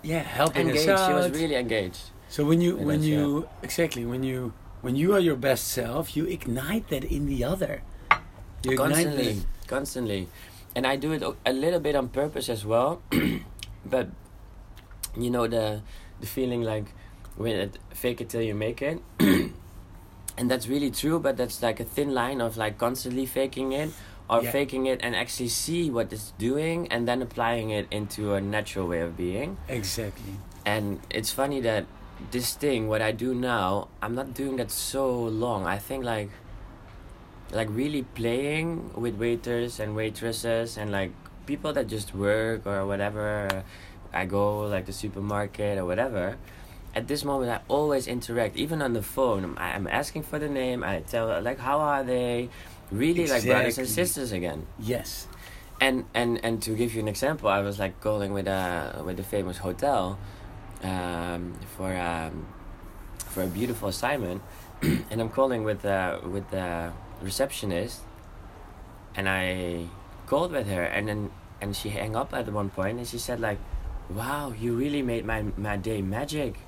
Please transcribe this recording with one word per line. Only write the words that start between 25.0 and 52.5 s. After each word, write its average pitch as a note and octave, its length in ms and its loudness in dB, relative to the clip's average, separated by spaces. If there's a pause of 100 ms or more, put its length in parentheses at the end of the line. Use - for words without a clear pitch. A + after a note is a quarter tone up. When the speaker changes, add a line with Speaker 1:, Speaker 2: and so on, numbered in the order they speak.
Speaker 2:
and A#2+ 120 0
actually A#2+ 340 0
see D#3+ 420 0
what A#2 200 0
it's G#2+ 280 -8
doing D#3 520 2
and A#2 160 2
then B2 140 2
applying A#2 480 0
it G#2 220 0
into G#2 420 -2
a G2 80 2
natural G2+ 460 0
way E2+ 140 2
of E2+ 140 -2
being. G#2 420 -2 (120)
Speaker 1:
Exactly. G2+ 640 -4 (320)
Speaker 2:
And G#2 360 2 (100)
it's G#2+ 180 0
funny C#3 300 0 (100)
that G#2+ 160 2 (460)
this B2 240 0
thing, B2 320 2
what G#2+ 160 4
I A2 80 4
do B2 240 0
now, A2+ 540 2 (120)
I'm A#2 140 -2
not C3 180 -4
doing C3+ 240 -2
that A2+ 140 -2
so - 340 0 (160)
long. A2 460 2
I F#2+ 100 2
think, C3 260 -6
like, G#2+ 280 -2 (1200)
like, A2 180 0
really C3+ 320 0 (140)
playing D3 800 0
with A2 240 -2
waiters A#2+ 600 0
and G#2+ 160 -2
waitresses A2+ 840 0
and, G#2+ 120 -2
like, F#2+ 200 0 (340)
people D3 280 -2
that C#3 140 2
just G#2 280 -4
work G#2+ 500 2
or G2 220 0
whatever. G2+ 760 0 (480)
I F#2 140 0
go, G#2 360 4
like, G2+ 260 0
the F#2+ 60 -8
supermarket G2+ 840 -2
or F#2 80 0
whatever. G2 520 0 (580)
At A#2+ 120 -2
this C#3+ 180 0
moment, C3+ 240 2
I A2+ 100 0 (100)
always C#3+ 360 4
interact, A#2 500 0
even D#3 280 0
on B2 100 2
the A2+ 80 2
phone. A2 420 4
I'm, E2 140 -4
I'm F2 300 -2
asking D3 420 -2
for D#3 80 -4
the D3+ 100 -2
name. B2+ 360 0
I F#2 180 0
tell, A2 400 0
like, B2 160 -2
how C3 220 2
are C#3+ 240 4
they? B2 460 0 (420)